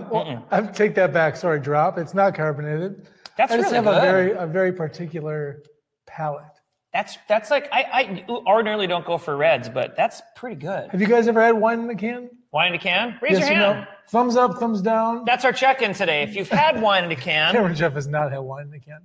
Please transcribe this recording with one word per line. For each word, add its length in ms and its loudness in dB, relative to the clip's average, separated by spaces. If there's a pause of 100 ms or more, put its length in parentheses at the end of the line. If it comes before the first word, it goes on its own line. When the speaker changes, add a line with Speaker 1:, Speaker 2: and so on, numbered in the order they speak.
(100)
Speaker 1:
well, 140 -2
Speaker 2:
Mm-mm. 260 -10
Speaker 1:
I 120 2
take 320 0
that 180 4
back. 240 2
Sorry, 220 0
drop. 400 0
It's 160 -8
not 200 4
carbonated. 760 -4 (280)
Speaker 2:
That's 160 2
Speaker 1:
I 40 2
just 160 2
Speaker 2:
really 40 2
Speaker 1:
have 80 2
Speaker 2:
good. 120 4
Speaker 1:
a 40 4
very, 320 4
a 140 -4
very 260 0
particular 880 -8 (440)
palate. 380 -8 (480)
Speaker 2:
That's, 240 -6 (100)
that's 240 0
like, 220 0
I, 560 0
I 40 -4 (140)
ordinarily 400 2
don't 200 -2
go 120 -2
for 180 -6
reds, 320 2
but 280 -4
that's 240 -2 (160)
pretty 200 -12
good. 340 -8
Speaker 1:
Have 100 -2
you 60 2
guys 200 4
ever 160 4
had 100 6
wine 280 2
in 100 -6
a 60 -6
can? 320 -6 (240)
Speaker 2:
Wine 160 2
in 60 -2
a 40 -4
can? 440 -2
Raise 160 2
Speaker 1:
Yes 100 2
Speaker 2:
your 80 2
Speaker 1:
or 40 4
no? 120 4
Speaker 2:
hand. 140 -6 (220)
Speaker 1:
Thumbs 280 2
up, 220 2
thumbs 240 -2
down. 420 0
Speaker 2:
That's 220 0
our 80 4
check-in 400 2
today. 280 0
If 140 -6
you've 140 -6
had 300 2
wine 240 2
in 60 -6
a 60 -4
can. 360 0
Speaker 1:
<laughs> 20 -2
Cameron 200 2
Jeff 200 0
has 120 -6
not 240 -2
had 100 -6
wine 280 -12
in 60 -20
a 40 -20
can. 260 -20